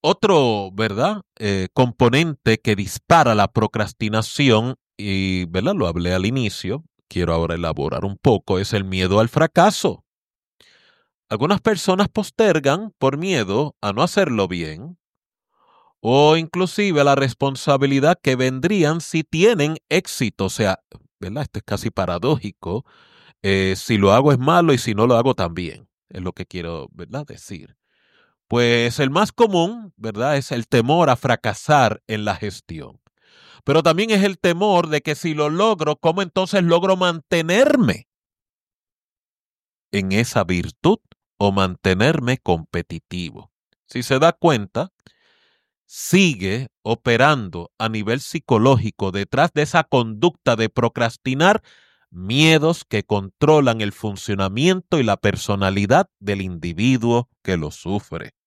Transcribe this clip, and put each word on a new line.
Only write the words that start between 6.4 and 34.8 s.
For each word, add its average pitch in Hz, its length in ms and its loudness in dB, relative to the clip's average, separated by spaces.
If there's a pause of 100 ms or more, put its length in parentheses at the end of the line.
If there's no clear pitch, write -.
quiero 85 260 -2
ahora 82 220 -2
elaborar 80 480 -4
un 98 140 -8
poco, 98 420 0
es 98 140 -4
el 98 100 -2
miedo 95 380 0
al 117 80 0
fracaso. 165 760 0 (1300)
Algunas 160 320 0
personas 190 480 0
postergan 202 880 0
por 135 180 0
miedo 143 640 -2
a 101 140 -4
no 120 100 0
hacerlo 123 460 0
bien, 90 500 -10 (1000)
o 147 360 4
inclusive 175 640 -2
a - 20 4
la 143 120 4
responsabilidad 139 1040 0
que 131 140 2
vendrían 147 680 0
si 160 220 -4
tienen 160 540 0 (120)
éxito. 117 560 -4
O 92 40 -4
sea, 98 300 -2 (400)
¿verdad? 107 240 -10
Esto - 160 -10
es - 60 -14
casi 104 240 -6
paradójico. 98 960 -6 (560)
Eh, 95 360 0
si 110 200 -2
lo 98 160 4
hago 139 180 4
es 127 80 2
malo 160 340 4
y 123 40 2
si 117 160 -4
no 107 140 2
lo 123 80 4
hago 120 180 2
también, 85 540 -6 (220)
es - 120 -14
lo 90 120 -8
que - 120 -12
quiero, 82 460 -12
¿verdad? 110 340 -14
decir. - 500 -20 (720)
Pues 120 520 0
el 135 120 0
más 190 200 0
común, 208 640 0
¿verdad? 113 420 -4
es 131 140 -6
el 120 160 -6
temor 139 420 2
a 123 60 4
fracasar 120 920 0
en 107 180 -6
la 101 100 -2
gestión. 85 640 -14 (640)
Pero 160 200 2
también 170 260 -2
es 202 140 4
el 196 160 -2
temor 175 480 2